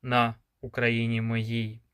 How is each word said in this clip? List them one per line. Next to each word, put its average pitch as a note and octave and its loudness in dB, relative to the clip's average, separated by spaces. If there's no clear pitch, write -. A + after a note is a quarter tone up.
на A#2+ 2
Україні A#2 0
моїй A2+ -4